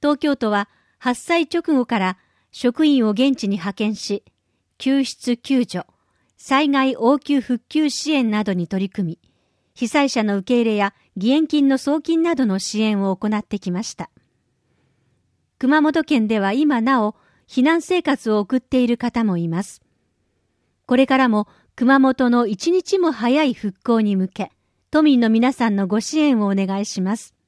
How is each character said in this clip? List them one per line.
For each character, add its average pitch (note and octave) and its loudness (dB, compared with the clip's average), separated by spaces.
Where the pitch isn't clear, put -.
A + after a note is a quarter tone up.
東 D4 0
京 C#4+ 0
都 A3 -2
は G3+ -2
発 - -4
災 E4+ 0
直 E4 -2
後 B3 2
か A#3 -2
ら F#3 -2
職 B3 -2
員 C4+ 4
を G#3+ 0
現 B3+ 2
地 A3 -6
に G3 -2
派 F#3+ -6
遣 G#3+ -4
し、 - -8
救 C4+ 0
出 - -4
救 B3+ 0
助、 F3+ -8
災 C#4+ 0
害 C4+ 0
応 C4 2
急 C#4+ 0
復 A#3+ -4
旧 D4+ 0
支 - -6
援 B3+ 0
な G#3+ 0
ど G3+ -2
に F3 -2
取 F#3+ -4
り F#3+ -6
組 F3 -6
み、 - -
被 B3 -6
災 C#4+ 2
者 A#3 -2
の G#3 0
受 F#3+ -6
け B3 2
入 - 2
れ G#3+ 0
や G3+ -2
義 G#3 0
援 D4+ 2
金 C#4+ 2
の C4+ 2
送 C#4+ -2
金 E4 -2
な E4+ 0
ど B3 0
の F#3+ 0
支 G#3+ -6
援 G#3+ 0
を F#3+ -2
行 G#3+ -6
っ G#3+ -2
て G3+ -8
き F#3 -8
ま F3+ -4
し - -12
た。 - -14
熊 D4 4
本 D#4 2
県 A3+ 0
で A3 0
は G3 0
今 C#4 2
な A#3+ 2
お G#3 -2
避 - 0
難 D#4+ 4
生 F4+ -2
活 - -2
を G#3+ 2
送 G#3 -2
っ - 2
て B3+ 0
い A#3+ 0
る A#3 0
方 A#3 -4
も F#3+ 0
い E3+ -2
ま E3 -4
す。 - -16
こ B3 0
れ C4 4
か C4 2
ら C4 4
も G#3 0
熊 C4 4
本 C4 2
の A#3+ 2
一 G#3+ -4
日 F#4 0
も E4 2
早 B3 0
い C4 0
復 G3 -8
興 A3+ 2
に G#3 0
向 F#3+ 0
け、 - -10
都 D#4 2
民 C#4+ 4
の A3+ 2
皆 A#3 2
さ A#3+ -2
ん G#3+ 0
の G3 -2
ご G#3 0
支 D4+ -4
援 C#4 2
を G3+ 0
お G3 0
願 G3 -2
い G#3 -4
し - -8
ま G3 -2
す。 - -16